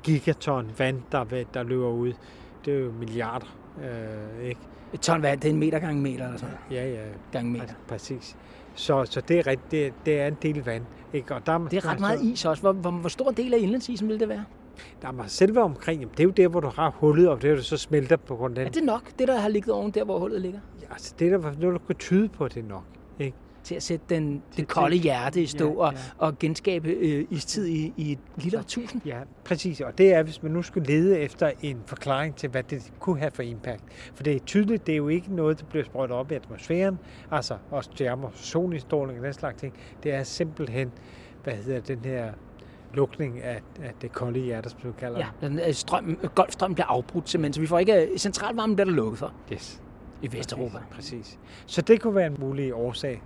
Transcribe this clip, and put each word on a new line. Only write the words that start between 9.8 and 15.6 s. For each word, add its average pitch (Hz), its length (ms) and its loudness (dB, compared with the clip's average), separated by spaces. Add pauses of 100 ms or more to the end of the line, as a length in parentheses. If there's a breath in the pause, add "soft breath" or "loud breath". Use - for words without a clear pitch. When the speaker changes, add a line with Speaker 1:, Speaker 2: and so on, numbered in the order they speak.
Speaker 1:
det 151 160 2
er 143 60 2
en 147 140 -2
del 151 220 -2
vand, 117 200 -4 (300 loud breath)
ikke? 143 220 -4
Og 113 100 -6
der 160 80 2
er 165 40 4
Speaker 2:
Det 165 200 -2
er 190 120 -2
ret 156 60 2
Speaker 1:
der - 40 -6
Speaker 2:
meget 208 200 2
Speaker 1:
så 240 60 0
Speaker 2:
is 233 200 0
også. 156 160 2
Hvor, 196 100 6
hvor, 180 200 0
hvor 175 180 -2
stor 262 200 0
en 226 80 -2
del 247 160 2
af 233 40 6
indlandsisen 226 500 0
vil 214 120 0
det 220 100 2
være? 208 160 -6 (560 loud breath)
Speaker 1:
Der 135 60 -10
er 127 200 -8
selve 208 340 6